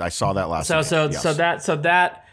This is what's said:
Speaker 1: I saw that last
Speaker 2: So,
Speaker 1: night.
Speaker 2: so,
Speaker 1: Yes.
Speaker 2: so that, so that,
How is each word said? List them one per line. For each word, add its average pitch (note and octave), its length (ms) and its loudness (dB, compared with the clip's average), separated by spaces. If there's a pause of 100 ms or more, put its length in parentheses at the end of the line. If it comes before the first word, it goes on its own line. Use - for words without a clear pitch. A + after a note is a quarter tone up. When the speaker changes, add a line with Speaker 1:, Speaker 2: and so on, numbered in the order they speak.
Speaker 1:
I F2 80 -2
saw G2 240 -2
that F#2+ 160 -2
last D#2+ 200 -2
Speaker 2:
So, E3 80 2
Speaker 1:
night. D#3 100 0
Speaker 2:
so, D#3 240 2
Speaker 1:
Yes. C#3 120 -4
Speaker 2:
so D#3+ 120 0
that, E3+ 280 0
so E3 140 -2
that, F3 560 2